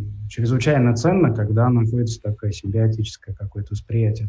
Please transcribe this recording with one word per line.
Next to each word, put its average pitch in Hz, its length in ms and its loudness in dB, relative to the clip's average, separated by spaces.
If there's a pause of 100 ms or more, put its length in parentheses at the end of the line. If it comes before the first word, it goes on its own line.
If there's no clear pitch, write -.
(280)
чрезвычайно 120 680 2
ценно, 160 360 2
когда 110 380 2
находится 117 500 0
такое 104 300 -4
симбиотическое 107 840 -2
какое-то 101 360 -10
восприятие 110 580 -2